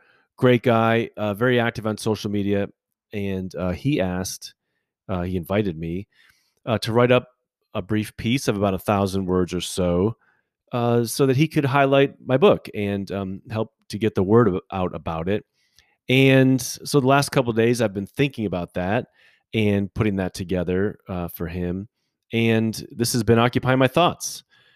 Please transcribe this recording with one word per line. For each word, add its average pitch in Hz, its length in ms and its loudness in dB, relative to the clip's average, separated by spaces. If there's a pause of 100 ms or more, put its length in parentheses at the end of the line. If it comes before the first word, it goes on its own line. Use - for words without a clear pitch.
(360)
great 123 260 4
guy, 113 540 2
uh, 104 160 -2
very 120 260 0
active 117 280 -2
on 107 100 -4
social 107 340 -4
media, 101 380 0 (460)
and, 95 400 -6
uh, 90 160 -4
he 135 320 -2
asked, 92 500 -6 (560)
uh, 92 140 -4
he 90 160 -4
invited 95 400 -2
me, 82 280 -8 (600)
uh, 113 100 0
to 113 160 -6
write 120 200 4
up 127 180 2 (420)
a 107 80 -6
brief 107 380 -4
piece 123 300 -2
of 104 100 -2
about 98 160 0
a 90 40 -4
thousand 98 460 0
words 90 300 0
or 85 80 -4
so, 90 520 0 (580)
uh, 120 320 0
so 139 220 0
that 131 100 2
he 156 100 4
could 156 180 0
highlight 139 600 2
my 127 100 2
book 147 380 2
and, 101 380 -4
um, 98 280 -6 (100)
help 110 220 -6 (160)
to 104 100 -8
get 107 180 0
the 98 60 2
word 110 260 6
ab-, 90 120 0 (120)
out 90 220 -4
about 82 340 -8
it. 101 180 -2 (640)
And 131 520 6
so - 400 -2
the 123 60 2
last 139 240 2
couple 120 200 0
of 110 60 -4
days, 117 240 2
I've 104 140 0
been 98 120 -6
thinking 113 400 -4
about 87 280 -6
that 95 320 -2 (480)
and 101 400 0
putting 104 220 0
that 92 180 -4
together, 92 640 -2 (100)
uh, 90 200 -6
for - 180 -10
him. 90 420 -6 (440)
And 113 580 0
this - 220 -4
has 120 100 0
been 113 160 4
occupying 127 400 2
my 131 80 4
thoughts. - 560 -2 (340)